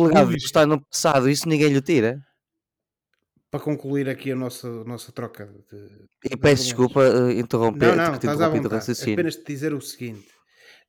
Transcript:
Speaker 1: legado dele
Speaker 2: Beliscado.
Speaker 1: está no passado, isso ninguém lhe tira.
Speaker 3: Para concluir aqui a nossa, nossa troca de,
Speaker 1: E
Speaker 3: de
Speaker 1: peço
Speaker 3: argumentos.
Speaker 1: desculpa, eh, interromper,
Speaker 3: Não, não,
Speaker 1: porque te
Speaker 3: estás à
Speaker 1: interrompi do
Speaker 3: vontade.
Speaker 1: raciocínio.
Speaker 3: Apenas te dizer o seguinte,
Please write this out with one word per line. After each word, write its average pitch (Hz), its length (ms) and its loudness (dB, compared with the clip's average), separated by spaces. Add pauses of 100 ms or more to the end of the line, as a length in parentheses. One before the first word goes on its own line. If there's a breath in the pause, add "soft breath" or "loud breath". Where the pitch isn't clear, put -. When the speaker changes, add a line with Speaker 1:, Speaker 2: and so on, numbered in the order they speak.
Speaker 1:
legado 160 100 4
dele 151 240 4
Speaker 2:
Beliscado. 139 80 -8
Speaker 1:
está 160 220 2
no 147 180 0
passado, 139 440 0
isso 147 200 -2
ninguém 151 240 2
lhe 135 80 2
tira. 135 420 0 (1300)
Speaker 3:
Para 143 100 -8
concluir 143 480 -4
aqui 135 240 -6
a 127 40 -4
nossa, 123 480 -10
nossa 120 280 -14
troca 110 360 -14 (240)
de, 104 60 -20 (460)
Speaker 1:
E 131 60 -4
Speaker 3:
de 135 80 -8
Speaker 1:
peço 139 240 4
Speaker 3:
argumentos. 127 40 -4
Speaker 1:
desculpa, 123 380 2
eh, 123 360 4
interromper, 117 500 2
Speaker 3:
Não, - 60 4
não, 165 160 0
Speaker 1:
porque 135 80 -6
te - 80 -4
Speaker 3:
estás 147 140 -2
à - 20 0
Speaker 1:
interrompi 156 160 0
do 139 100 -6
Speaker 3:
vontade. 107 120 -4
Speaker 1:
raciocínio. 110 340 -4
Speaker 3:
Apenas 165 200 -4
te - 100 -18
dizer 147 280 -8
o 139 80 -8
seguinte, 113 460 -16 (600 soft breath)